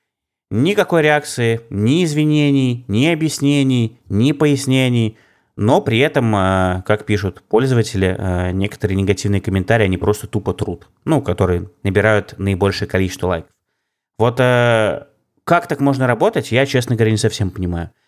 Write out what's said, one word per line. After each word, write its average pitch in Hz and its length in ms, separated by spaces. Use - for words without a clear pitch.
Никакой 170 500
реакции, 143 600
ни 120 320
извинений, 147 840
ни 113 200
объяснений, 143 920
ни 113 220
пояснений. 131 840
Но 131 240
при 113 180
этом, 123 360
э, 92 500
как 107 200
пишут 101 420
пользователи, 110 680
э, 90 360
некоторые 95 460
негативные 98 440
комментарии, 101 440
они 92 120
просто 95 300
тупо 98 260
трут. - 360
Ну, 151 160
которые 90 480
набирают 101 560
наибольшее 98 500
количество 92 400
лайков. 82 240
Вот, 120 200
э, 120 680
как 170 220
так 139 120
можно 135 280
работать, 117 440
я, 127 140
честно 123 300
говоря, 110 160
не 107 60
совсем 104 340
понимаю. 87 400